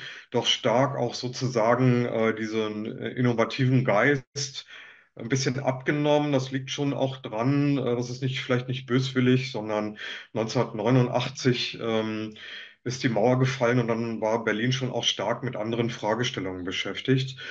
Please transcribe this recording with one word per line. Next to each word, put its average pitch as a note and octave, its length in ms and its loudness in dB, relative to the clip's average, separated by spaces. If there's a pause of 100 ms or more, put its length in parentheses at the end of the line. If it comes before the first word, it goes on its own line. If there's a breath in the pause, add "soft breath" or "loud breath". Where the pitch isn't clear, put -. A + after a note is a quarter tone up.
(280 loud breath)
doch A#2+ 160 0
stark C3 520 2
auch A#2+ 180 -2
sozusagen, B2 920 2
äh, A2+ 300 2
diesen, G#2+ 500 -2 (140)
äh, A2+ 100 -6
innovativen B2+ 760 2
Geist B2+ 840 0 (480 loud breath)
ein A#2 140 -8
bisschen C3 300 0
abgenommen. D3 720 2
Das C3+ 200 2
liegt C3 180 -4
schon C#3+ 240 0
auch C3 240 -2
dran, C#3 600 2
äh, A#2+ 160 0
das A#2+ 160 -4
ist B2 100 -10
nicht, C3 200 -2
vielleicht B2 260 0
nicht - 180 -6
böswillig, B2+ 680 2
sondern G#2+ 460 -2 (360 loud breath)
neunzehnhundertneunundachtzig, A#2+ 1500 0
ähm, A2 540 -2 (520 loud breath)
ist B2 140 -6
die C3+ 80 2
Mauer A#2 300 4
gefallen B2+ 400 2
und A2+ 80 2
dann A2+ 340 -2
war A2+ 220 0
Berlin A2 280 0
schon C3 200 -2
auch A#2+ 120 -4
stark - 380 -2
mit B2+ 140 -6
anderen A2+ 340 -2
Fragestellungen G#2 760 -4
beschäftigt. C3 760 -2 (100)